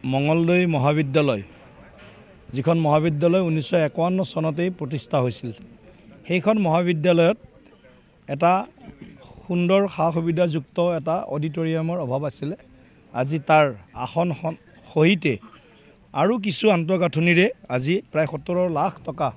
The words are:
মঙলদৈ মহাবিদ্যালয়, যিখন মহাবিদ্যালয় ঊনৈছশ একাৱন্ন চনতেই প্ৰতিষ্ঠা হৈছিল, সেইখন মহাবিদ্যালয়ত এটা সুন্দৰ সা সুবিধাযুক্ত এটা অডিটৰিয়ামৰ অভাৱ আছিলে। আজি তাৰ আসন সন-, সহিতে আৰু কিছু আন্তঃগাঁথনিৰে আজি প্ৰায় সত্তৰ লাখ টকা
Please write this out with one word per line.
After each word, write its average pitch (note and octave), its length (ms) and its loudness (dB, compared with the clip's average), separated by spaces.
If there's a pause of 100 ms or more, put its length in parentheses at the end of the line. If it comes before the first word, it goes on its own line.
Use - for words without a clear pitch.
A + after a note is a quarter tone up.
(120)
মঙলদৈ E3 500 2 (120)
মহাবিদ্যালয়, C#3+ 680 0 (1120)
যিখন D#3+ 300 0
মহাবিদ্যালয় D#3+ 640 2
ঊনৈছশ D#3 240 -2 (160)
একাৱন্ন F3 300 0 (140)
চনতেই D#3+ 360 -2 (100)
প্ৰতিষ্ঠা D3 440 -4
হৈছিল, B2 280 -4 (760)
সেইখন F#3 280 2 (120)
মহাবিদ্যালয়ত E3+ 720 2 (880)
এটা D#3 240 0 (920)
সুন্দৰ F3+ 360 2 (120)
সা D#3+ 120 0 (100)
সুবিধাযুক্ত E3 600 -2 (220)
এটা D#3+ 160 -2 (200)
অডিটৰিয়ামৰ D#3+ 720 -4
অভাৱ B2+ 240 -4
আছিলে। D3 260 -8 (580)
আজি C3+ 240 -2 (120)
তাৰ D#3 160 6 (400)
আসন E3+ 220 -2 (120)
সন-, E3 220 -8 (300)
সহিতে D#3+ 420 2 (800)
আৰু E3+ 200 0 (120)
কিছু G#3 200 -4 (100)
আন্তঃগাঁথনিৰে E3+ 680 2 (300)
আজি C3+ 200 0 (160)
প্ৰায় D3+ 200 0
সত্তৰ D#3+ 260 -6 (220)
লাখ F#3+ 140 0 (140)
টকা D3+ 300 -4